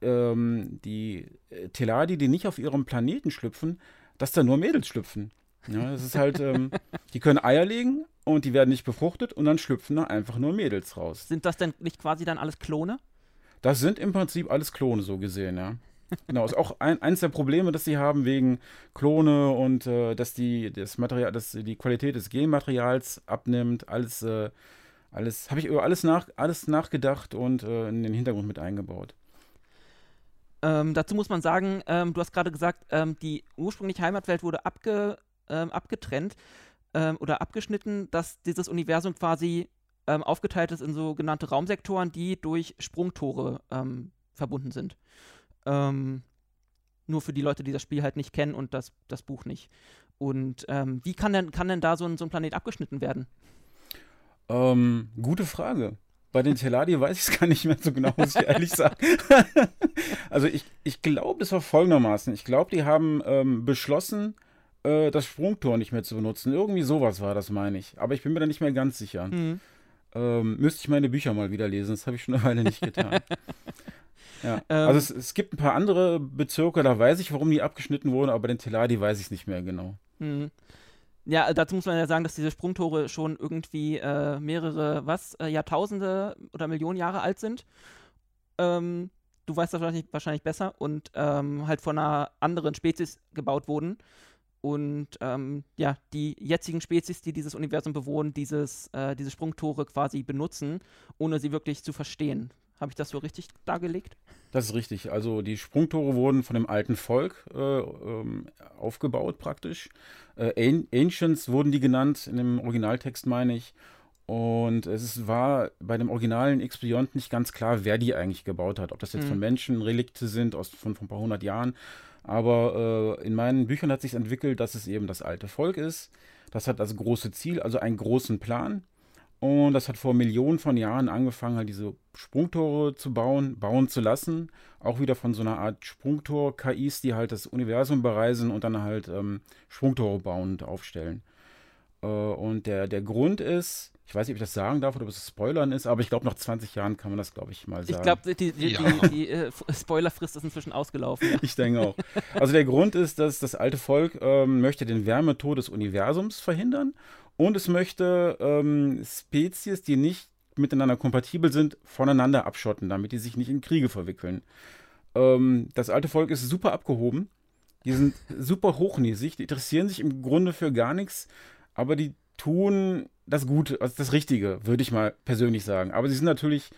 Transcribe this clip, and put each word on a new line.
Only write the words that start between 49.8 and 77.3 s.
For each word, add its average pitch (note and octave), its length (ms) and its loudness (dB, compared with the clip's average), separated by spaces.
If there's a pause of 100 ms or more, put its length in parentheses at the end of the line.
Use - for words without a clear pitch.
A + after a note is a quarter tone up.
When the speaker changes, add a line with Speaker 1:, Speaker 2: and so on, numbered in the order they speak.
Speaker 2:
Und, C3 520 -4
ähm, C3 340 -2
wie F3+ 100 -4
kann G#3 200 0
denn, F#3 180 0
kann F3 160 -2
denn F3+ 140 -2
da E3 160 4
so F3 80 -4
ein, E3+ 120 -2
so E3+ 80 -6
ein E3 40 -8
Planet D#3+ 240 -4
abgeschnitten D#3+ 480 -8
werden? C3+ 260 -4 (1200)
Speaker 1:
Ähm, A#2+ 600 4 (120)
gute E3+ 240 0
Frage. D3 520 -4 (340)
Bei C3 120 4
den C#3+ 120 4
Teladi C3 440 2
weiß D#3 180 2
ich's - 220 0
gar E3+ 80 6
nicht E3 180 4
mehr D#3 160 4
so D#3+ 100 2
genau, C3 260 2
muss D#3+ 180 2
ich - 120 4
ehrlich F3 240 4
sagen. - 240 4 (340)
<laughs> C4 380 10 (600)
Also C#3+ 180 4
ich, - 180 -2 (180)
ich - 180 -4
glaub, - 400 0
es G3 100 -2
war F#3 100 2
folgendermaßen. C3+ 720 6
Ich G2+ 100 -10
glaub, C3 260 2
die E3+ 140 0
haben, D3+ 420 4
ähm, C3 400 2
beschlossen, C#3 720 0 (480)
äh, D3+ 260 4
das C#3 160 2
Sprungtor D#3+ 520 0
nicht A2+ 160 -2
mehr A#2 100 -2
zu - 120 -10
benutzen. A2 380 -2
Irgendwie F#3+ 300 0
sowas B2+ 380 2
war G2+ 120 -2
das, G2+ 160 -4
meine G2+ 280 -2
ich. - 220 -14
Aber A#2+ 140 -2
ich C#3 100 -2
bin D3 100 0
mir D#3 80 0
da D#3 40 2
nicht D3+ 160 -2
mehr D3+ 120 2
ganz C3 240 0
sicher. F#2 300 -6
Speaker 2:
Mhm. E3+ 320 -2 (540)
Speaker 1:
Ähm, A#2 460 0
müsste D3+ 220 2
ich - 80 -4
meine C#3+ 200 4
Bücher C3 240 0
mal G#2 180 -2
wieder G#2 160 -2
lesen. G2+ 240 -2
Das G#2+ 160 -6
hab B2+ 60 -2
ich A#2+ 100 -10
schon B2+ 120 -2
eine A#2+ 80 2
Weile A#2 200 2
nicht - 180 0
getan. - 440 -2
Speaker 2:
<laughs> - 40 -20 (1160)
Speaker 1:
Ja. A#2 260 -4
Speaker 2:
Ähm. D#3 180 4
Speaker 1:
Also D3 120 8
es, C#3+ 100 0
es - 240 -10
gibt - 200 -2
ein D3+ 40 -8
paar D3 160 2
andere F3+ 460 4
Bezirke, D3 640 0
da B2+ 160 6
weiß C#3 200 6
ich, E3+ 140 -4